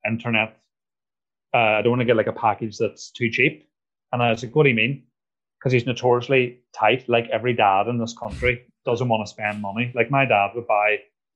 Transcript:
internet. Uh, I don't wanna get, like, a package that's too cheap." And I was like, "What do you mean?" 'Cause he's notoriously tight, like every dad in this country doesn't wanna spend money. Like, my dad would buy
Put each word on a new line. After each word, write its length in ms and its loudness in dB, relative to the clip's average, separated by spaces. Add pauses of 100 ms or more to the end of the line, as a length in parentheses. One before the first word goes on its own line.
internet. 520 -2 (960)
Uh, 40 2 (220)
I 20 0
don't 100 2
wanna 140 0
get, 120 4
like, 100 0
a 60 -4
package 440 -2
that's 320 -6
too 220 -4
cheap." 380 -2 (420)
And 100 -2
I 100 2
was 120 -4
like, 120 -12
"What 80 6
do 60 4
you 60 2
mean?" 280 -2 (600)
'Cause 80 -2
he's 160 2
notoriously 720 0 (120)
tight, 380 0
like 200 2
every 240 -2
dad 340 2
in 100 -2
this 180 -6
country 460 -4 (240)
doesn't 240 0
wanna 160 0
spend 340 -6
money. 360 -6
Like, 160 0
my 140 4
dad 280 2
would 140 -8
buy 320 2 (360)